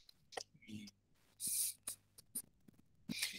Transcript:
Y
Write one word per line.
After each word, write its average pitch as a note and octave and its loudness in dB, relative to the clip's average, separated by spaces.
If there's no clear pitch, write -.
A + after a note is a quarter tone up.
Y G#2 -6